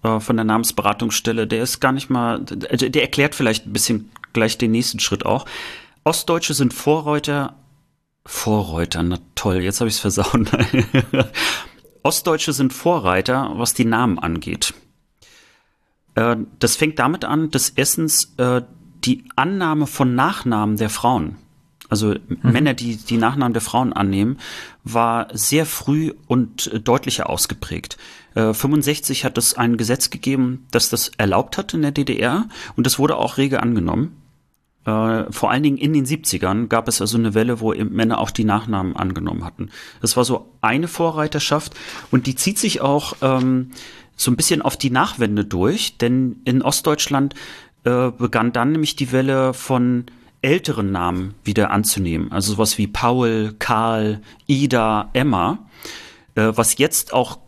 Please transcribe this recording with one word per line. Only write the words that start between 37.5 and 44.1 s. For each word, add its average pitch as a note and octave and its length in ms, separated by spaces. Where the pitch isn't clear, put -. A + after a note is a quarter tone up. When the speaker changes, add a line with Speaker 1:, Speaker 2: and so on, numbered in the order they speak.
Speaker 1:
wo A2 120
eben - 240
Männer A2+ 240
auch A2 120
die A#2 120
Nachnamen G2+ 540
angenommen E2 480
hatten. F#2 240
Das - 160
war B2 80
so - 260
eine C3 260
Vorreiterschaft D#3 880
und B2+ 160
die C3 80
zieht G3 240
sich - 220
auch, C#3+ 400
ähm, C3 500